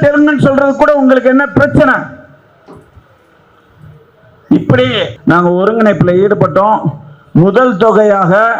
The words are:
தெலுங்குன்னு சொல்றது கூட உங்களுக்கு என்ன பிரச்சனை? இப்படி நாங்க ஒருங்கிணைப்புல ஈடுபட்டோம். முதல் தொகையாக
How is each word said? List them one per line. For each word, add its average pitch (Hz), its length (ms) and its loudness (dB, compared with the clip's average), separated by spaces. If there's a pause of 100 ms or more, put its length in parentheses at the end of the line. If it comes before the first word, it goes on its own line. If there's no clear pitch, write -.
தெலுங்குன்னு 294 420 0
சொல்றது 277 340 0
கூட 294 100 2 (100)
உங்களுக்கு 262 320 2
என்ன 277 120 0 (120)
பிரச்சனை? 285 360 2 (2500)
இப்படி 247 360 0 (440)
நாங்க 175 180 2 (120)
ஒருங்கிணைப்புல 202 520 0 (100)
ஈடுபட்டோம். 196 560 0 (640)
முதல் 202 400 0
தொகையாக 202 500 2 (260)